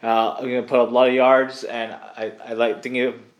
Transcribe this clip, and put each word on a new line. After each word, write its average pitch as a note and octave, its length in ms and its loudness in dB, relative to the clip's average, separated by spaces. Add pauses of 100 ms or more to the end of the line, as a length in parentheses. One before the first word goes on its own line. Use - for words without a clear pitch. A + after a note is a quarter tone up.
Uh, A2+ 320 0
I'm B2+ 120 -8
gonna B2 180 -4
put C3 160 2
up A2+ 100 2
a - 20 -6
lot B2 140 4
of B2+ 80 2
yards, C3 480 2
and A2+ 300 -8
I, - 400 -12 (120)
I A#2 100 -12
like A2 280 -2
thinking B2 400 -4 (180)